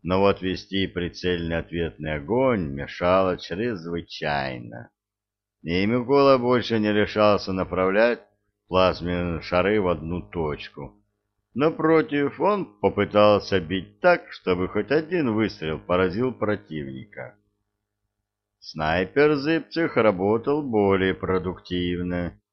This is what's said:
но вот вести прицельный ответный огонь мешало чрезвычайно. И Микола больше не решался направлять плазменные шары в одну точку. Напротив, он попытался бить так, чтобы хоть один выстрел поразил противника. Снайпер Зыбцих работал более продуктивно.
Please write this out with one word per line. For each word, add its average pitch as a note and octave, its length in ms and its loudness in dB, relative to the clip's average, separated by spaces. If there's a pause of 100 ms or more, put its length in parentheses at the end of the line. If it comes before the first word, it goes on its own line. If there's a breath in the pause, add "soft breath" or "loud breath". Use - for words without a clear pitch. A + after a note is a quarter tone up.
но F2+ 160 0
вот G2 220 4
вести F#2+ 440 -4
прицельный F2 720 -4
ответный D#2 580 -6
огонь F#2+ 580 -2
мешало F2+ 640 0
чрезвычайно. D#2 1500 -8 (720)
И F2 220 0
Микола C3 520 4
больше A#2+ 400 0
не G#2+ 140 2
решался G#2 640 2
направлять F#2+ 640 2 (480)
плазменные F2 760 0
шары F#2+ 400 0
в F2+ 60 0
одну E2+ 340 -4
точку. D2 720 -8 (600)
Напротив, D3 880 2
он F#3+ 240 0 (140)
попытался G2+ 840 4
бить F2 400 -8
так, - 300 4
чтобы F#2 360 -2
хоть G#2 240 -4
один D#3 420 0
выстрел F2 460 -2
поразил F#2 540 0
противника. C#2+ 1040 -8 (1200)
Снайпер F#2+ 760 0
Зыбцих D#3 600 -4
работал A2+ 680 2
более G2 500 2
продуктивно. F2+ 1300 -4 (120)